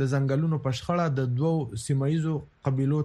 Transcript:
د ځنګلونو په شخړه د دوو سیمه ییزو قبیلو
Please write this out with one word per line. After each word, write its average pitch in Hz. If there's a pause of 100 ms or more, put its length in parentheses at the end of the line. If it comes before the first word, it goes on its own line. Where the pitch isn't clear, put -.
د 131
ځنګلونو 139
په 123
شخړه 170
د 123
دوو 147
سیمه 139
ییزو 160 (320)
قبیلو 135